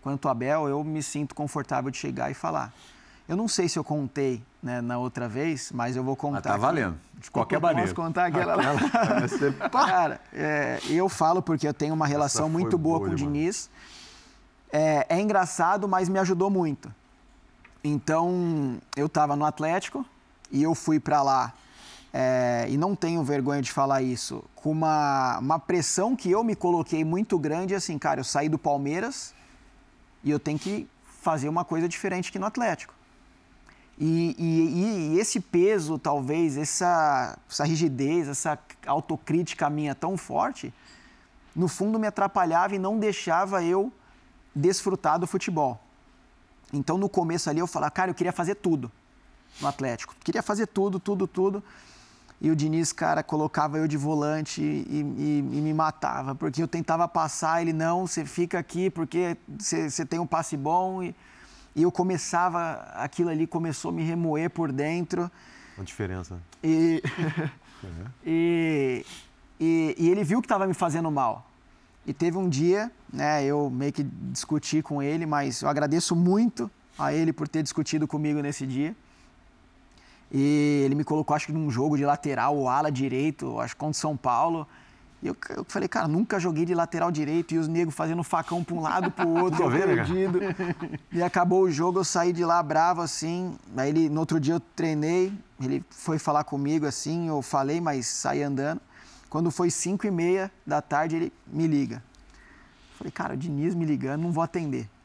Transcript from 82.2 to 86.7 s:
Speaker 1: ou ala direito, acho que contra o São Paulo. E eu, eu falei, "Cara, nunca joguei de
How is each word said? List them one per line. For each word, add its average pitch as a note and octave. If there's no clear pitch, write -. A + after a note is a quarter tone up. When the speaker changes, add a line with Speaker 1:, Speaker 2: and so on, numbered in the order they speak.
Speaker 1:
ou C3+
ala D3
direito, C3+
acho A#2+
que -
contra D3+
o -
São D3+
Paulo. D3
E -
eu, -
eu -
falei, -
"Cara, F3
nunca F#3
joguei E3
de F3